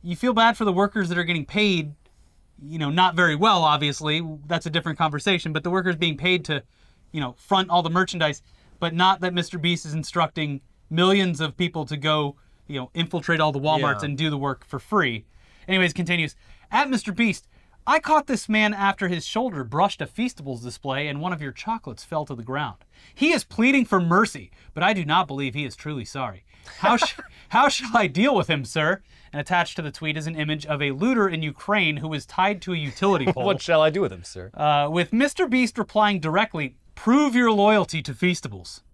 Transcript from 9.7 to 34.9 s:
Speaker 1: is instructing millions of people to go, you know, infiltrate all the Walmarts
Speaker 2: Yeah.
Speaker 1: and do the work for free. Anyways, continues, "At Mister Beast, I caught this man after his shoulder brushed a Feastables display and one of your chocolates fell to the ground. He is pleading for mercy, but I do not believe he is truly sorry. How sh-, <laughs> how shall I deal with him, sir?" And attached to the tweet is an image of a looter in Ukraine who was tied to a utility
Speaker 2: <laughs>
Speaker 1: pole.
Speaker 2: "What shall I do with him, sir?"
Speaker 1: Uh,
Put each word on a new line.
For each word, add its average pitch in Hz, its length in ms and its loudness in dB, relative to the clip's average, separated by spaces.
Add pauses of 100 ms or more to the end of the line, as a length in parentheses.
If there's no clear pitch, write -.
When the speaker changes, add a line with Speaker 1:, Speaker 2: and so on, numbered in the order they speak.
Speaker 1:
is 151 80 -8
instructing 151 680 -2 (280)
millions 180 520 2
of 160 160 -4
people 170 280 -4
to 147 120 -8
go, 151 380 0 (320)
you 139 120 -6
know, 127 140 -10
infiltrate 165 460 -2
all 156 120 4
the 135 80 -4
Walmarts 147 420 2
Speaker 2:
Yeah. 151 80 -6
Speaker 1:
and 139 80 -6
do 156 120 0
the 147 80 -2
work 135 280 -4
for - 120 -10
free. 127 480 0 (420)
Anyways, 185 260 2
continues, 170 420 -2 (340)
"At 269 220 2
Mister 220 200 -2
Beast, 208 360 -2 (400)
I 302 120 4
caught 302 280 2
this 254 200 -4
man 214 260 2
after 196 340 0
his 175 180 -4
shoulder 220 380 -4
brushed 156 380 0
a 143 40 -4
Feastables 139 580 -8
display 135 440 -6
and 143 140 -6
one 180 120 -4
of 151 80 -8
your 139 100 -8
chocolates 214 520 -10
fell 151 220 -6
to 139 100 -10
the 117 80 -12
ground. 131 340 -6 (380)
He 311 160 2
is 302 120 0
pleading 254 420 2
for 190 140 2
mercy, 170 520 0 (240)
but 156 80 -2
I 208 100 2
do 180 120 -2
not 160 220 0
believe 135 280 -6
he 147 100 -6
is 123 100 -12
truly 143 300 -10
sorry. 117 400 -10 (340)
How 220 180 4
sh-, - 200 -2 (160)
<laughs> - 160 -20
how 262 180 4
shall 247 300 -2
I 208 80 4
deal 202 300 2
with 180 120 2
him, 143 180 -2
sir?" 160 360 0 (320)
And 147 80 -6
attached 170 360 0
to 170 40 -8
the 151 100 -8
tweet 151 260 -6
is 156 100 -6
an 165 80 -6
image 151 320 -4
of 147 160 -2
a 143 80 -2
looter 208 360 0
in 165 140 -2
Ukraine 156 560 -2
who 160 100 -6
was 151 200 -6
tied 196 340 0
to 185 120 -6
a 170 40 -4
utility 156 480 0
Speaker 2:
<laughs> - 80 2
Speaker 1:
pole. - 120 -4
Speaker 2:
"What 190 160 0
shall 160 200 4
I 156 80 6
do 175 120 0
with 123 120 0
him, 87 100 -16
sir?" 92 300 -14
Speaker 1:
Uh, 147 380 2